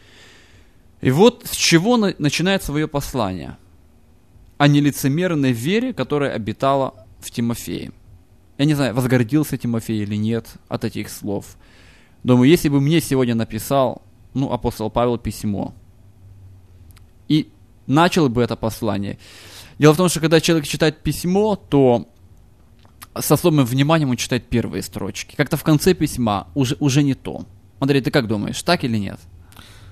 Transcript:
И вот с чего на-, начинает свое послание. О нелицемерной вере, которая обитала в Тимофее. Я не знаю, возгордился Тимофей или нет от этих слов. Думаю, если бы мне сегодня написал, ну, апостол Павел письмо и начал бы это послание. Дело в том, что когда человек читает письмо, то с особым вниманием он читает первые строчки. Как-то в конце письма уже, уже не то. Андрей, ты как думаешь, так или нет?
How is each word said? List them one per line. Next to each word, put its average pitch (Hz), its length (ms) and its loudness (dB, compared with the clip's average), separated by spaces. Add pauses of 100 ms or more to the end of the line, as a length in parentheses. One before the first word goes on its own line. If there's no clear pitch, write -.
(1000)
И 131 100 0
вот 196 400 4
с - 60 -6
чего 180 400 2
на-, 208 240 0
начинает 165 440 -2
свое 147 260 -4
послание. 95 680 -6 (1000)
О 143 100 4
нелицемерной 147 880 0
вере, 202 400 -2
которая 147 400 -4
обитала 131 760 -2 (140)
в - 100 -16
Тимофее. - 600 -6 (640)
Я 139 80 2
не 151 80 4
знаю, 139 200 0
возгордился 127 640 0
Тимофей 113 460 -4
или 104 120 -4
нет 110 320 -2 (200)
от 120 160 -6
этих 107 260 -8
слов. - 460 -8 (680)
Думаю, 123 260 6
если 165 180 4
бы 143 140 2
мне 156 180 2
сегодня 131 360 0
написал, 113 680 -2 (320)
ну, 127 180 -2
апостол 113 380 -4
Павел 120 280 0
письмо 104 560 -6 (1600)
и 147 180 0 (400)
начал 160 400 2
бы 120 160 0
это 117 140 -2
послание. 101 600 -6 (600)
Дело 151 160 8
в - 20 -2
том, 185 120 2
что 160 100 -4
когда 160 200 4
человек 160 280 0
читает 156 340 -2
письмо, 190 540 0
то 131 520 2 (1080)
с - 160 -2
особым 151 340 4
вниманием 139 460 2
он 120 60 -2
читает - 300 -4
первые 113 360 -2
строчки. - 520 -10
Как-то 151 220 -2
в - 60 -8
конце 160 320 4
письма 117 580 -2
уже, 131 260 -2
уже 143 220 2
не 139 140 2
то. - 320 -12 (320)
Андрей, 139 220 0
ты 131 100 -4
как 127 160 0
думаешь, 104 340 -4
так 175 220 0
или 117 140 -2
нет? 98 220 -6 (720)